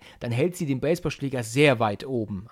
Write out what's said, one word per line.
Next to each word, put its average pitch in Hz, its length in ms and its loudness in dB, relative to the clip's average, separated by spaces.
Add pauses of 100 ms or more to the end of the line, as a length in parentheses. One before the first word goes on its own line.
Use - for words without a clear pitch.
(200)
dann 120 120 -6
hält 156 240 0
sie 170 120 -4
den 135 120 -2
Baseballschläger 139 600 -2
sehr 123 380 4
weit 107 260 0
oben. 107 460 -4